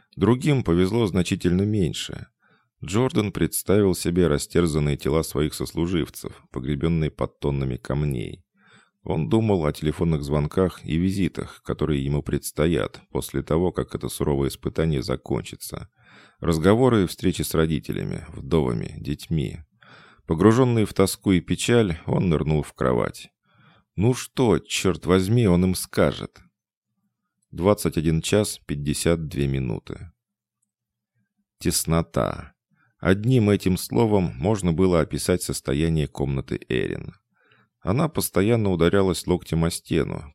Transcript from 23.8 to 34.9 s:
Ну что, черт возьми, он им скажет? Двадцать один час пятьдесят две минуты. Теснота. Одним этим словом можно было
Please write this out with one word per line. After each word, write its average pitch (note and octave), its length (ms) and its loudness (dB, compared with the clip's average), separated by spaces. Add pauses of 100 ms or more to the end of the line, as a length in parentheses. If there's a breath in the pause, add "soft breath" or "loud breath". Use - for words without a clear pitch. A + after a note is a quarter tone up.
Ну A2 160 2
что, A#2 460 2
черт - 480 -2
возьми, F#2+ 420 4
он F2 160 6
им F#2 100 2
скажет? - 680 -2 (1080)
Двадцать F2 460 0
один D#2+ 240 2
час G2+ 460 0
пятьдесят D2+ 600 -2
две C#2+ 200 -2
минуты. C2 640 -6 (1500)
Теснота. D#2+ 920 -2 (460)
Одним A2+ 500 2
этим F#3 300 2
словом G#2 580 0
можно F2+ 380 0
было F2 260 4